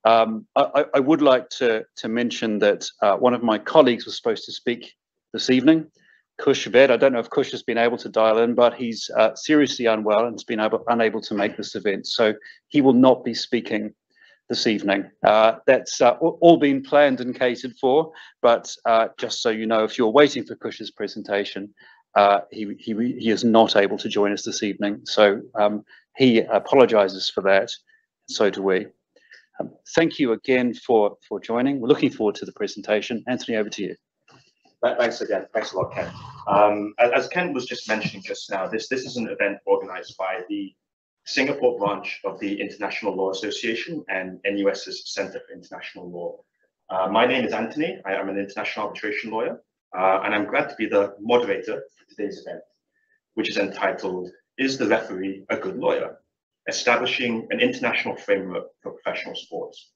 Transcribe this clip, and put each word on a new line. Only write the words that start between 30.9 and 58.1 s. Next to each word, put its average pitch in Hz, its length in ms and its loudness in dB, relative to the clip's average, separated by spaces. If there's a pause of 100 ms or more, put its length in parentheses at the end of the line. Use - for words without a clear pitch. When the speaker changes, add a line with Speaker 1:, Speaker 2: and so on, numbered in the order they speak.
Speaker 1:
for 101 120 -8
joining. 127 400 -2
We're 113 80 -6
looking 143 240 2
forward 104 240 -2
to 98 100 -12
the 95 60 -14
presentation. 104 760 -4
Anthony, 120 300 -4
over 104 120 -2
to - 120 -10
you. 90 140 -6 (880)
Speaker 2:
Th-, 123 140 0
thanks 117 220 -2
again. 98 340 -4
Thanks - 180 -6
a 95 40 -4
lot, - 140 -4
Ken. - 200 -8 (340)
Um, 104 540 2
a-, 135 180 4
as - 120 -2
Ken 175 220 -4
was 127 140 -6
just - 220 -12
mentioning 104 340 -4
just - 300 -12
now, 95 160 -6
this, 107 220 -6
this 131 160 -4
is 123 120 -10
an 113 100 -6
event 101 380 -4
organized 95 500 -2
by 110 340 -6
the 101 220 -8 (540)
Singapore 135 540 -2
branch 101 460 -4
of 95 140 -8
the 101 220 -6
International 101 540 -6
Law 95 160 -2
Association - 800 -6
and 92 360 -8
N 101 140 -2
U 98 100 2
S's - 420 -8
Center - 360 -8
for - 80 -20
International - 560 -18
Law. 87 260 -10 (540)
Uh, - 180 -2
my 110 160 2
name 127 180 0
is - 100 -4
Anthony. 143 520 -6
I 95 80 -4
am 98 160 -4
an 98 80 -6
international 104 480 -8
arbitration 107 460 -8
lawyer, 120 280 -6 (380)
uh, 95 280 2
and 104 100 -2
I'm 104 100 -2
glad 143 240 -4
to - 60 -14
be 110 100 -4
the 101 340 0
moderator 110 600 -2 (140)
for - 200 -20
today's - 300 -8
event, - 160 -14 (760)
which 107 140 -4
is - 80 -6
entitled, 95 720 -6 (280)
"Is 131 200 -2
the 107 100 -4
Referee 98 600 -4
a - 60 -2
Good - 220 -8
Lawyer? - 420 -4 (480)
Establishing 120 840 -2
an 117 100 -2
International 120 560 -2